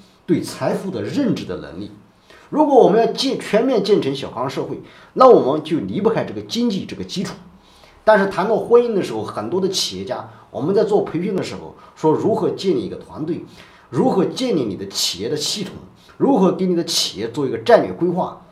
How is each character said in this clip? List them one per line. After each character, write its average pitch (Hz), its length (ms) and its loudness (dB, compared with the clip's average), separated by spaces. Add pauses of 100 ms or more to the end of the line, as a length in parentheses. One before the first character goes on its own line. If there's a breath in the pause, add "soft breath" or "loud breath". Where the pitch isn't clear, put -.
(240 loud breath)
对 156 160 2
财 - 320 -4
富 185 200 -4
的 107 100 -6
认 208 320 0
知 - 100 -6
的 90 120 -8
能 78 240 -14
力。 104 100 -12 (600 loud breath)
如 302 160 4
果 277 100 4
我 185 120 10
们 202 100 4
要 226 140 2
建-， 254 300 -2
全 214 240 2
面 226 180 2
建 190 160 4
成 135 160 -2
小 123 140 -8
康 127 180 -4
社 147 140 -6
会， - 180 -8 (320 loud breath)
那 262 160 6
我 143 240 6
们 156 100 -2
就 160 180 -2
离 95 200 -4
不 214 80 0
开 165 160 0
这 - 80 -8
个 104 80 -8
经 233 300 -2
济 185 160 -4
这 - 100 -10
个 90 80 -10
基 - 180 -6
础。 - 120 -8 (720 soft breath)
但 214 140 6
是 196 100 2
谈 190 200 -2
到 214 80 2
婚 240 260 4
姻 233 120 -2
的 175 80 0
时 120 100 -6
候， 110 100 -4
很 107 280 -8
多 185 100 -2
的 185 80 0
企 - 300 -4
业 95 60 -8
家， 110 260 -8 (200 loud breath)
我 113 120 -8
们 180 120 0
在 220 80 4
做 202 200 2
培 - 180 -4
训 196 160 -4
的 131 60 -2
时 107 120 -8
候 82 220 -14 (180 loud breath)
说 156 160 2
如 147 240 2
何 170 140 0
建 180 260 -2
立 113 80 -2
一 92 60 -8
个 90 80 -10
团 - 300 -10
队， 165 180 -6 (460 loud breath)
如 202 180 0
何 185 160 2
建 240 320 -2
立 139 60 0
你 98 140 -4
的 98 120 -10
企 - 300 -4
业 104 100 -6
的 147 80 -2
系 - 260 -4
统， - 120 -10 (420 soft breath)
如 262 220 4
何 185 140 6
给 185 120 -2
你 185 100 2
的 170 100 0
企 - 340 -4
业 113 100 -6
做 139 180 -4
一 120 40 -4
个 113 80 -4
战 185 240 6
略 92 100 -4
规 165 160 -2
划。 175 320 -4 (120)